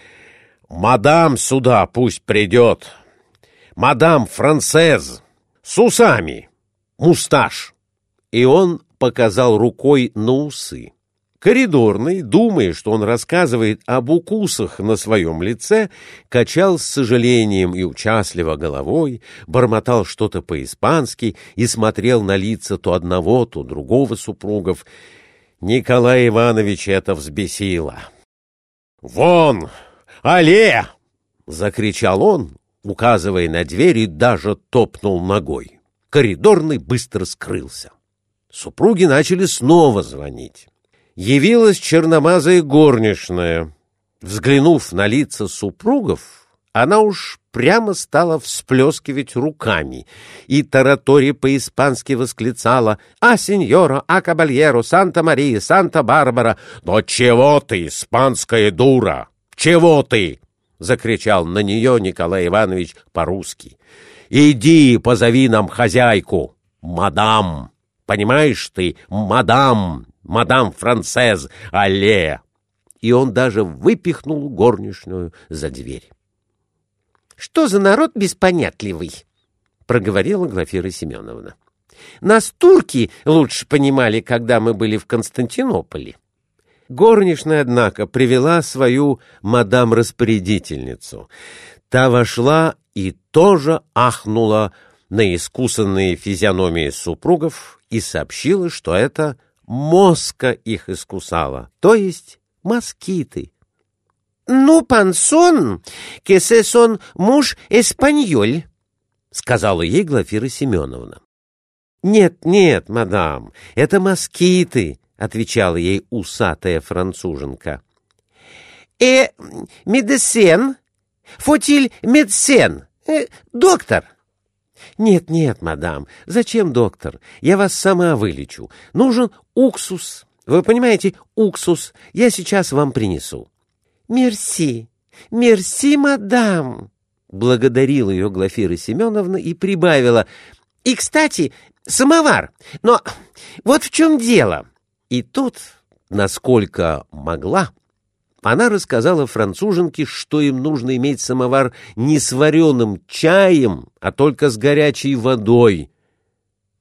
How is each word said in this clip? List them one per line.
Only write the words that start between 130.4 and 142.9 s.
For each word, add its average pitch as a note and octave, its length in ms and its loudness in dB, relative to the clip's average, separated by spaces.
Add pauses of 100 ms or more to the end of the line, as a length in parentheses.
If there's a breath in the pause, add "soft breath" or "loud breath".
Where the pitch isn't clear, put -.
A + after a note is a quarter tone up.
Вы D#3+ 180 2
понимаете, A3+ 500 0 (220 soft breath)
уксус. F3+ 580 -2 (200 soft breath)
Я A#3 160 2
сейчас F#3+ 420 -2
вам C#3 200 0
принесу". F2+ 580 -6 (580)
"Мерси, F#3+ 800 -4 (440 soft breath)
мерси, A#3+ 680 2
мадам", G#3 920 -2 (360)
благодарила B2 840 0
её F#2+ 180 -2
Глафира F#2+ 480 -4
Семёновна F#3+ 600 -4
и E3+ 160 -8
прибавила: D3+ 720 2 (560 soft breath)
"И, B3+ 120 0
кстати, D4 560 -2 (340 soft breath)
самовар. C4+ 640 2 (320 loud breath)
Но A#3 180 2 (640 loud breath)